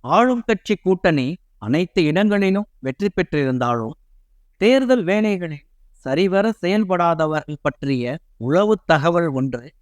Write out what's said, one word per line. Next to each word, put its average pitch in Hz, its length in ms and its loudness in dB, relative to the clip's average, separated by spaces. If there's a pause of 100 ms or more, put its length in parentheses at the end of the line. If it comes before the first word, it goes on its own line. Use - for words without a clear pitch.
ஆளும் 233 420 2
கட்சி 208 300 -2
கூட்டணி 170 600 0 (220)
அனைத்து 160 460 -2
இடங்களிலும் 196 640 0 (100)
வெற்றி 135 300 -6
பெற்றிருந்தாலும், 127 840 -2 (680)
தேர்தல் 247 440 2
வேலைகளில் 185 640 -2 (260)
சரிவர 190 680 0
செயல்படாதவர்கள் 170 1000 0
பற்றிய 139 560 -2 (180)
உளவு 180 380 2 (120)
தகவல் 165 420 2
ஒன்று 131 540 -6